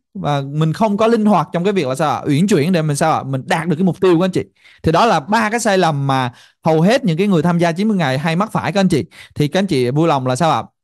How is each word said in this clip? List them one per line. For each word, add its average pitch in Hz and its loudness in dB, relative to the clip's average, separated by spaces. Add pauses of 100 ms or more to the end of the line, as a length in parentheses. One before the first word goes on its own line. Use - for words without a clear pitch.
(180)
Và 147 -2
mình 151 -2
không 208 0
có 220 2
linh 233 2
hoạt 180 2
trong 175 -2
cái 208 0
việc 185 -2
là 127 -4
sao 151 -2
ạ? 117 -4
Uyển 151 2
chuyển 185 2
để 165 0
mình 151 -2
sao 160 0
ạ? 123 -2
Mình 135 -6
đạt 170 -2
được 165 -2
cái 175 0
mục 175 0
tiêu 180 4
của 175 2
anh 190 -2
chị. 170 -2 (380)
Thì 160 2
đó 185 4
là 185 2
ba 214 -2
cái 226 -4
sai 202 0
lầm 151 0
mà 131 0 (320)
hầu 160 2
hết 226 2
những 165 0
cái 190 0
người 180 2
tham 175 0
gia 170 2
chín 196 -2
mươi 214 0
ngày 135 0
hay 160 -2
mắc 208 -2
phải 139 -4
các 196 0
anh 190 4
chị. 147 0 (300)
Thì 147 0
các 185 -2
anh 202 0
chị 127 0
vui 156 0
lòng 135 0
là 127 0
sao 165 0
ạ? 117 0 (220)